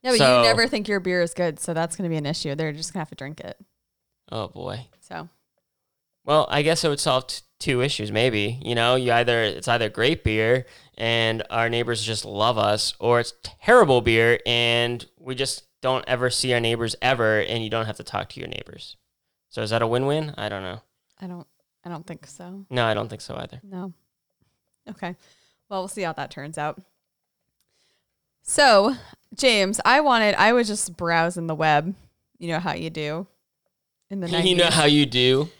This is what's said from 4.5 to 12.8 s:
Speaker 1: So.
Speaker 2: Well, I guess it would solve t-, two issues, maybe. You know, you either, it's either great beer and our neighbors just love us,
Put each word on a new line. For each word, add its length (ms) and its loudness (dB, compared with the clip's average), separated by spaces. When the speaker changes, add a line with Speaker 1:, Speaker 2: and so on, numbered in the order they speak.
Speaker 1:
So. 280 -14
Speaker 2:
Well, 260 2
I 120 0
guess 200 0
it 60 0
would 100 -2
solve 300 0
t-, 140 -12
two 200 0
issues, 300 -2
maybe. 500 0
You 140 -4
know, 220 2
you 160 0
either, 320 2
it's 240 -4
either 200 2
great 360 0
beer 420 2
and 500 0
our 200 0
neighbors 340 -2
just 220 -6
love 340 0
us, 400 0